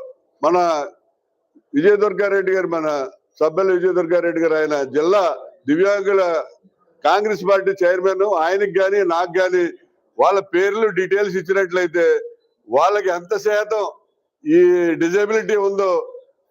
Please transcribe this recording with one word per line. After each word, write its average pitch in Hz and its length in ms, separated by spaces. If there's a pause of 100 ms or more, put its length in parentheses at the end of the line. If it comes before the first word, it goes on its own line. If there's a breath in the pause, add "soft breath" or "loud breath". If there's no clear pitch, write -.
(460)
మన 175 120 (1200)
విజయదుర్గారెడ్డి 196 800
గారు, 180 200
మన 156 120 (520)
సబ్బెల్ల 160 380
విజయదుర్గారెడ్డి 170 680
గారు, 156 160
ఆయన 151 160 (200)
జిల్లా 180 280 (460)
దివ్యాంగుల 196 520 (840)
కాంగ్రెస్ 196 440
పార్టీ 190 220 (100)
చైర్మన్, 185 420 (220)
ఆయనకి 196 340
కానీ 196 200 (140)
నాకు 170 260
కానీ 180 240 (580)
వాళ్ళ 185 160 (160)
పేర్లు 202 340 (120)
డీటెయిల్స్ 190 400
ఇచ్చినట్లయితే 175 680 (600)
వాళ్ళకి 185 500
ఎంత 180 160 (120)
శాతం 214 400 (720)
ఈ - 20 (420)
డిజబిలిటీ 208 560 (100)
ఉందో 196 240 (600)